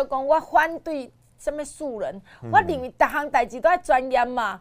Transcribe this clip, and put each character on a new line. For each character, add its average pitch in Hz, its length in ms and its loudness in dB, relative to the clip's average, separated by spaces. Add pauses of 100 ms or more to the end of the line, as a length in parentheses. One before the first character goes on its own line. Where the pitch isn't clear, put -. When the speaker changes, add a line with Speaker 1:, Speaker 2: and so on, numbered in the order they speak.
Speaker 1:
讲， 269 160 -4
我 311 140 4
反 320 400 0
对 294 340 -8 (240)
什 - 160 -6
么 294 100 -6
素 277 360 -10
人， 180 200 -6 (220)
Speaker 2:
嗯。 117 100 -12
Speaker 1:
我 403 100 6
认 277 200 -2
为 254 80 -8
逐 - 160 2
项 277 240 -2
代 240 160 2
志 226 160 -12
都 320 80 4
要 359 80 4
专 262 340 0
业 247 140 2
嘛， 226 360 -4